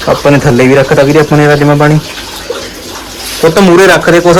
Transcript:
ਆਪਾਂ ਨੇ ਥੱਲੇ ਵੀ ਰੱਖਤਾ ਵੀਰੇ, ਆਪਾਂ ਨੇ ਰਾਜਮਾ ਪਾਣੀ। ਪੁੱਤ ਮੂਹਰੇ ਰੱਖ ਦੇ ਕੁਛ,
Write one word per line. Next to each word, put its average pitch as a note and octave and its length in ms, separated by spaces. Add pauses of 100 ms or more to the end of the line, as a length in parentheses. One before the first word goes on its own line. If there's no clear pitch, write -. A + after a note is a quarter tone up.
ਆਪਾਂ C#3+ 240
ਨੇ C#3+ 60
ਥੱਲੇ B2+ 300
ਵੀ C3+ 60
ਰੱਖਤਾ C#3 280
ਵੀਰੇ, D3 180
ਆਪਾਂ D3+ 180
ਨੇ D3 100
ਰਾਜਮਾ D3 280
ਪਾਣੀ। D3+ 220 (1400)
ਪੁੱਤ E3 160
ਮੂਹਰੇ F#3 280
ਰੱਖ E3+ 240
ਦੇ E3+ 100
ਕੁਛ, F3 200